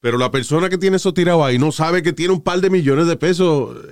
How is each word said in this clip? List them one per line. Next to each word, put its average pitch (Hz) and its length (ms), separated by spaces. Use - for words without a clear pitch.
Pero 120 180
la 127 120
persona 147 380
que 185 80
tiene 190 220
eso 180 160
tirado 175 280
ahí 127 160
no 143 140
sabe 165 300
que 160 100
tiene 175 220
un 175 80
par 180 180
de 190 80
millones 160 380
de 165 100
pesos 156 600